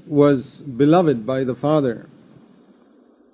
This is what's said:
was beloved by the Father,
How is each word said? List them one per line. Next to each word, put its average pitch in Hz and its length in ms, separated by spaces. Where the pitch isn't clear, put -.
was 143 540
beloved 143 640
by 131 180
the 123 100
Father, 143 540